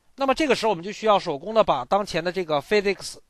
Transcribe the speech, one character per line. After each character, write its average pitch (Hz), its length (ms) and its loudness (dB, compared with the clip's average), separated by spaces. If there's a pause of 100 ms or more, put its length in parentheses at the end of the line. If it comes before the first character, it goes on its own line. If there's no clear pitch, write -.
(160)
那 277 100 -4
么 269 80 2
这 311 140 0
个 233 80 4
时 202 100 -6
候 220 40 2
我 202 60 0
们 165 80 -10
就 202 80 -8
需 208 140 -10
要 208 140 6
手 160 180 -4
工 180 160 -10
的 220 100 4
把 151 200 0
当 196 220 0
前 165 180 -4
的 175 80 -2
这 180 140 -4
个 151 160 0
physics 202 560 -2 (120)